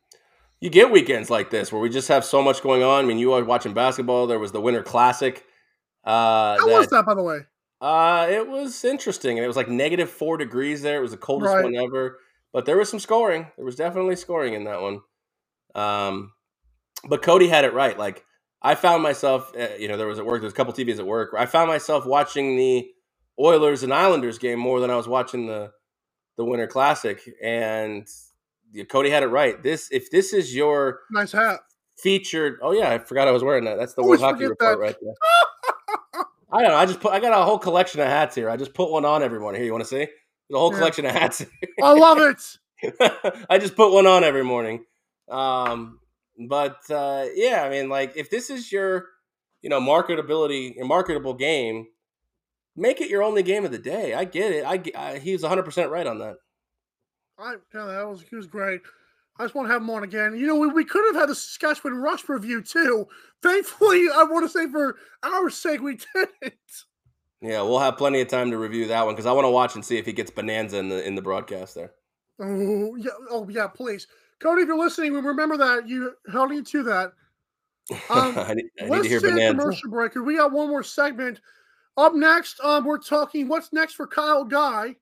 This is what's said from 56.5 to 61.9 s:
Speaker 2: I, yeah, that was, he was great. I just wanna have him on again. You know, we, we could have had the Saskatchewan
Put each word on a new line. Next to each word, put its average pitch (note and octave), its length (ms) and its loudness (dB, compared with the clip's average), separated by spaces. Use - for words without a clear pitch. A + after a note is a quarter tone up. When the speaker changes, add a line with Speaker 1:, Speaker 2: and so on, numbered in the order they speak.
Speaker 2:
I, A3+ 140 -12
yeah, G#3+ 120 -12
that G3 240 -8
was, F#3+ 140 -16
he - 120 -20
was G3+ 140 -14
great. F#3+ 320 -6
I A#3 60 -8
just A3+ 100 -8
wanna C4+ 140 -4
have A#3 140 0
him A3+ 80 -8
on G#3+ 120 -6
again. G#3+ 340 -4
You C4 120 -2
know, D#4 80 2
we, D4+ 100 4
we D4+ 180 2
could G4+ 220 0
have E4+ 140 2
had D4 80 2
the C#4+ 80 -6
Saskatchewan D4 600 -6